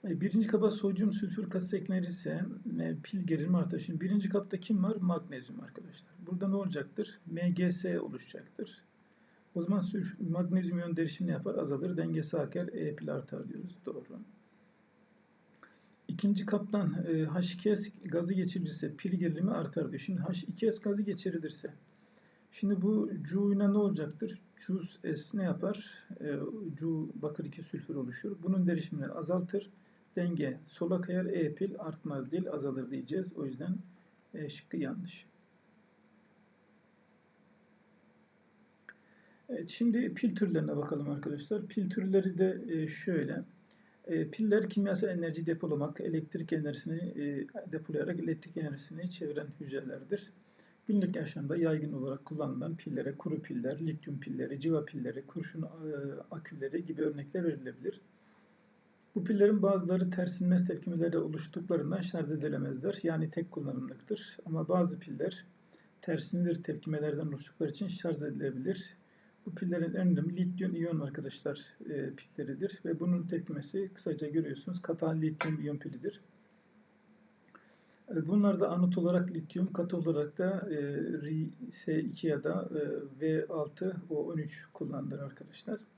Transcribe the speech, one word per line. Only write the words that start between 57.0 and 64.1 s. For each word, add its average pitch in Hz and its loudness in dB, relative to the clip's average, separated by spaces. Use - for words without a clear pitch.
örnekler 147 -2
verilebilir. 135 -4
Bu 185 2
pillerin 202 8
bazıları 185 4
tersinmez 180 4
tepkimelerle 170 0
oluştuklarından 160 0
şarj 156 -2
edilemezler. 143 -2
Yani 160 2
tek 170 -4
kullanımlıktır. 135 -6